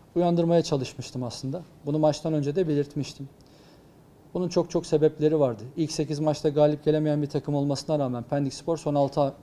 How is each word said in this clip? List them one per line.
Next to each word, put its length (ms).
uyandırmaya 460
çalışmıştım 600
aslında. 400
Bunu 120
maçtan 340
önce 240
de 120
belirtmiştim. 600
Bunun 140
çok 220
çok 160
sebepleri 540
vardı. 220
İlk 160
sekiz 280
maçta 280
galip 360
gelemeyen 380
bir 60
takım 260
olmasına 440
rağmen 240
Pendik 320
Spor 220
son 180
altı 480